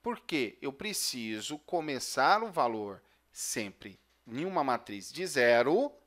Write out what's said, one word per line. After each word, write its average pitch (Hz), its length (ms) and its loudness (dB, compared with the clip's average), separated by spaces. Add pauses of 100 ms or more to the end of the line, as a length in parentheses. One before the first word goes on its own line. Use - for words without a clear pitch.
Porque 160 600 -2
eu 139 120 -4
preciso 127 840 -6
começar 156 840 2
o 220 80 -8
valor 110 500 -2 (300)
sempre - 680 -8 (280)
em 127 180 -6
uma 185 180 -2
matriz 113 480 -4
de 180 140 -6
zero 139 680 4 (160)